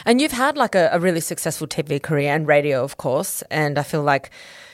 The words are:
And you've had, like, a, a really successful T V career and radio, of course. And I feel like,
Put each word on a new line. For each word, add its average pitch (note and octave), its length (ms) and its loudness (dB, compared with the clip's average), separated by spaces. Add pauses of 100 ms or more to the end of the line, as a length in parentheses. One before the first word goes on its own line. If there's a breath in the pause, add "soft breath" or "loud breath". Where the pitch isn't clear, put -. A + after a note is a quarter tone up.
And A#3+ 160 4
you've D4+ 120 0
had, C4+ 220 0
like, B3 200 0
a, E3+ 160 4
a F3 80 2
really E3 220 0
successful D#3 440 -6
T D#3 160 -4
V D3 160 -4
career C#3+ 340 0
and D#3 160 0
radio, C#3+ 360 4
of C#3 140 -8
course. D3 520 -2
And D3 300 0
I D3 40 -2
feel D3+ 200 -2
like, C#3 260 2 (440 loud breath)